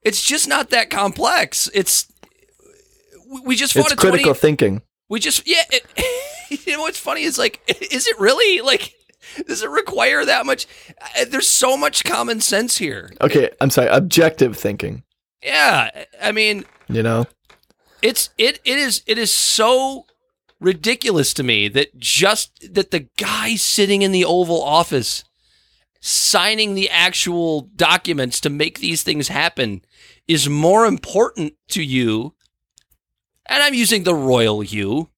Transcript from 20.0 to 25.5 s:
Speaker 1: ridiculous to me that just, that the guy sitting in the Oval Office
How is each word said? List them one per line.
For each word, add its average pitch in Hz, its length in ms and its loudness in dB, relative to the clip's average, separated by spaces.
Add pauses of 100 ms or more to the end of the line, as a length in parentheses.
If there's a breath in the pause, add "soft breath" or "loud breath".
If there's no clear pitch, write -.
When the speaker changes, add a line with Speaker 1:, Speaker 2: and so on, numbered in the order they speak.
Speaker 1:
ridiculous 185 720 0
to 139 100 -4
me 107 240 2
that 127 320 -2
just, - 760 -2
that 190 180 -2
the 147 260 -4
guy 214 380 -4
sitting 196 460 2
in 196 120 2
the 180 100 4
Oval 170 400 0
Office 147 640 0 (720)